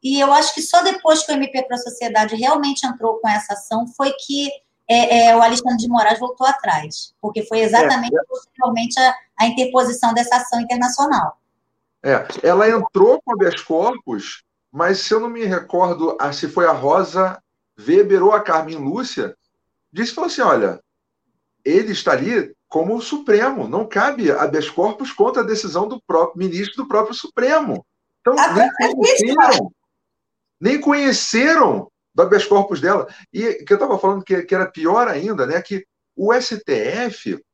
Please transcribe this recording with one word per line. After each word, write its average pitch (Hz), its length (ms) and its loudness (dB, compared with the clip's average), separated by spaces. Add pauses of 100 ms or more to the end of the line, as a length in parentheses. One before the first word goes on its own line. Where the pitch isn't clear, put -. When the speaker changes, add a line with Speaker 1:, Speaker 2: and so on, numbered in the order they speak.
Speaker 1:
E 269 160 -2
eu 277 140 4
acho - 220 4
que - 80 -8
só 349 200 2
depois 339 440 0
que 311 80 -6
o - 20 0
M 269 160 -4
P 254 120 -4
Pro 247 140 -8
Sociedade 226 580 -2
realmente 285 500 0
entrou 226 340 -2
com 226 80 -2
essa 208 240 -2
ação 220 340 -6 (120)
foi 277 160 0 (120)
que, 285 240 -4 (400)
é, 233 380 4
é, 233 80 8
o 233 60 6
Alexandre 240 340 4
de 226 140 -2
Moraes 226 300 2
voltou 247 280 -2
atrás, 165 720 -4
porque 214 240 -6
foi 220 160 -2
exatamente 240 560 2
Speaker 2:
É, - 40 2
é. - 60 -4
Speaker 1:
posteriormente 240 720 -4
a, 262 160 4 (280)
a 226 40 2
interposição 247 680 0
dessa 240 240 0
ação 240 240 -2
internacional. 247 760 -2 (680)
Speaker 2:
É, 131 220 0 (180)
ela 190 260 4
entrou 226 520 2
com 240 120 -6
habeas 185 280 -2
corpus, 165 800 -4 (280)
mas 175 280 -2
se - 140 -2
eu 220 60 2
não 233 100 -6
me 233 140 -8
recordo, 175 760 -2
ah, 143 100 -2
se 147 160 -8
foi 175 200 0
a 156 40 4
Rosa 175 720 0 (360)
Weber 190 460 2
ou 202 80 6
a - 80 2
Carmen 160 380 -4
Lúcia, 147 580 -6 (560)
disse, 220 220 -6
falou 349 140 -6
assim, 285 140 -4
"Olha, 113 380 2 (840)
ele 208 260 2
está - 200 -2
ali 190 440 -2 (140)
como 170 260 -2
o 240 60 -6
Supremo, 240 680 0
não 180 180 -4
cabe 220 460 0
habeas 147 380 -2
corpus 214 420 -4
contra 233 300 0
a 220 40 0
decisão 202 420 -4
do 254 180 -10
próprio 170 320 0
ministro 190 460 -6
do 208 40 -10
próprio 220 280 -2
Supremo." 247 680 -2 (380)
Então, 269 160 2
Speaker 1:
Ah, - 160 4
Speaker 2:
nem 202 100 6
Speaker 1:
é 762 220 0
isso, 453 100 0
Speaker 2:
conheceram, 415 760 4 (920)
nem 254 180 0
conheceram 277 1120 0 (220)
do 165 80 2
habeas 185 240 4
corpus 202 340 2
dela. 180 280 0 (260)
E 220 320 -4
que - 80 4
eu 208 60 2
tava 214 180 0
falando 196 260 -2
que, 180 200 -2
que 180 120 -2
era 185 120 -2
pior 190 400 0
ainda, 165 400 -4
né, 165 140 -2
que 190 220 -10 (320)
o 202 160 -2
S 247 320 -2
T 143 100 -2
F 139 680 -6 (100)